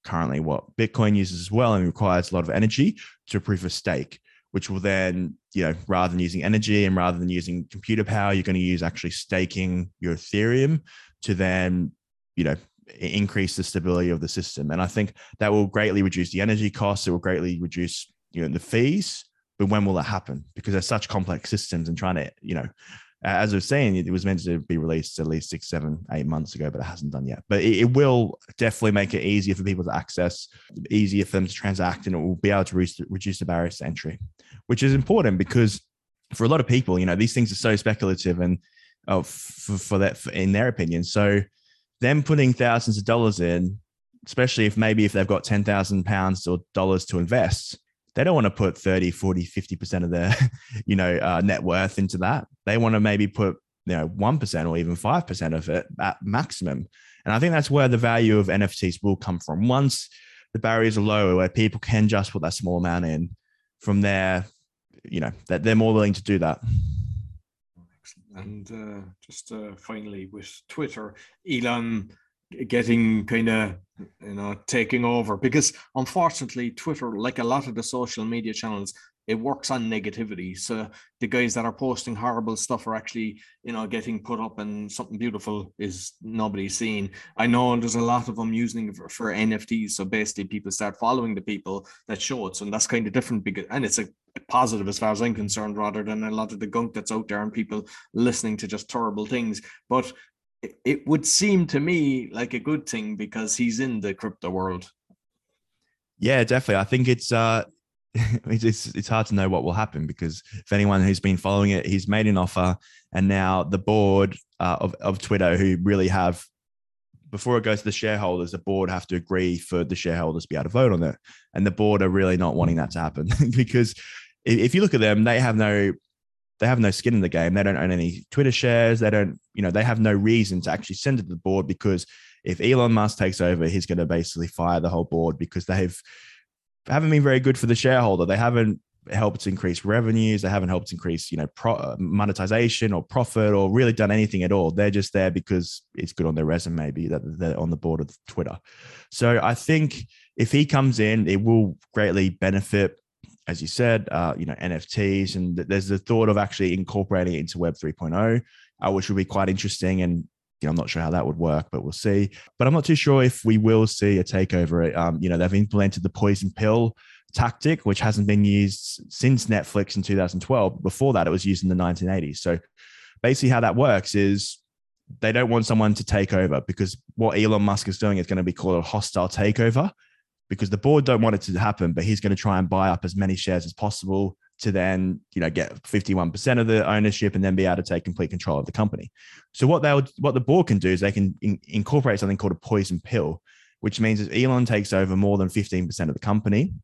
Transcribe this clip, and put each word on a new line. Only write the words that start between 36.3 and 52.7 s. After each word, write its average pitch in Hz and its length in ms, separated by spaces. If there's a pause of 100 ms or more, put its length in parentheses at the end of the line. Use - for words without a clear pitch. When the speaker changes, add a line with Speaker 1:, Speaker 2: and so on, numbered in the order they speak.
Speaker 1:
for 113 120
a 117 40
lot 156 120
of 120 60
people, 120 320
you 92 80
know, 90 80
these 110 200
things 113 180
are 98 40
so 110 200
speculative 95 640
and, 90 180 (480)
uh, 95 140
f-, - 60
for - 720
that, 98 140
f-, - 160
in 95 240
their 113 160
opinion. 85 360
So 101 380 (580)
them 143 220
putting 139 320
thousands 117 420
of 101 80
dollars 113 360
in, 87 380 (480)
especially 127 380
if 104 140
maybe 110 260
if 101 80
they've 92 140
got 98 180
ten 104 180
thousand 98 420
pounds 95 420
or 90 140 (120)
dollars 95 320
to 92 140
invest, 90 600 (360)
they 127 100
don't 180 100
wanna 107 160
put 95 280
thirty, 92 320
forty, 90 340
fifty - 320
percent 90 280
of 85 60
their, 87 240 (260)
<laughs> 110 260
you 101 100
know, 90 220
uh, 85 260
net 98 180
worth 92 360
into 95 200
that. 104 280 (180)
They 107 140